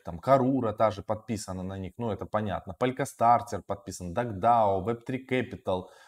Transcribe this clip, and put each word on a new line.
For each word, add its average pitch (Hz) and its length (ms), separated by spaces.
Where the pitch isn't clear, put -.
там, 85 140
Karura 127 540
та 110 180
же 101 120
подписана 98 600
на 95 160
них, 92 200
ну, 98 120
это 95 160
понятно. 98 520
Polkastarter 120 880
подписан, 92 460
DuckDAO, 107 720
Web 117 220
три 131 200
Capital, 123 580